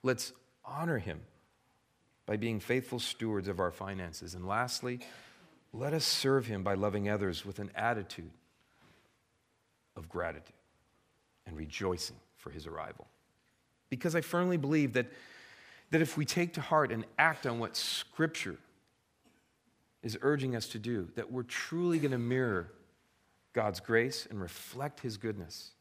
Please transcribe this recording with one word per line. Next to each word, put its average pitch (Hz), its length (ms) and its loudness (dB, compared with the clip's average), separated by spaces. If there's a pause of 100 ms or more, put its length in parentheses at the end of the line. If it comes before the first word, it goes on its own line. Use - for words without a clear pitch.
Let's 127 280 2 (320)
honor 147 360 -2
him 82 220 -4 (1040)
by 107 120 0
being 110 220 0
faithful 127 400 0
stewards 107 480 -2
of 95 120 -2
our 90 120 4
finances. 90 640 -8
And 90 120 -6
lastly, 123 520 -2 (760)
let 139 200 -2
us 156 120 2
serve 135 400 4
him 104 160 -2
by 98 140 4
loving 101 340 2
others 98 360 0
with 98 140 -8
an 101 160 -6
attitude 101 560 -2 (1600)
of 82 120 -12
gratitude 85 480 -6 (920)
and 80 100 -10
rejoicing 85 580 -4 (220)
for - 140 -14
his 76 160 -12
arrival. 80 400 -10 (840)
Because 156 260 -2
I 160 60 4
firmly 180 360 2
believe 143 360 4
that, 123 140 4 (840)
that 160 120 6
if 156 140 2
we 151 80 2
take 170 300 0
to 151 80 -4
heart 151 300 4
and 113 140 -2 (120)
act 151 300 4
on 117 120 0
what 113 160 -4
Scripture - 840 -2 (1400)
is 113 200 -4
urging 135 340 4
us 110 140 -2
to 113 100 -6
do, 107 360 -2
that 110 140 -4
we're 127 140 -2
truly 165 560 0
gonna 135 180 2
mirror 120 540 2 (800)
God's 104 300 2
grace 117 480 4
and 104 100 -8
reflect 127 640 -8
his 110 160 -4
goodness 101 640 -6